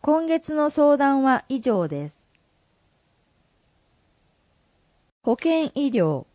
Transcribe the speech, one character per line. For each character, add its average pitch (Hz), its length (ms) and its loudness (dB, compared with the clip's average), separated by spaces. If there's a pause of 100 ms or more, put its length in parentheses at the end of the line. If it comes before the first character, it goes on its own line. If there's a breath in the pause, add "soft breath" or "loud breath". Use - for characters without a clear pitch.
今 320 240 0
月 320 260 -2
の 302 160 0
相 294 300 4
談 277 240 2
は 262 260 0
以 262 120 -4
上 202 280 -2
で 147 220 -8
す。 - 160 -20 (3000)
保 226 100 0 (100)
険 320 320 0
医 285 140 -2
療。 160 460 -2